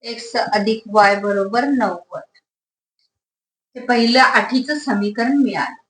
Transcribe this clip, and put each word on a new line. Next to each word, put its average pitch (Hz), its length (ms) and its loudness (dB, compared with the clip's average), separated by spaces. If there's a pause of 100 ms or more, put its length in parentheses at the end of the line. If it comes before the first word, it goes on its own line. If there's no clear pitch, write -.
एक्स 233 320 -12
अधिक 220 520 0
वाय 202 280 4
बरोबर 202 480 -2
नव्वद. 226 580 -4 (1500)
हे 247 100 -12
पहिलं 233 340 2
आठीचं 254 600 2
समीकरण 226 580 0
मिळालं. 202 380 0 (140)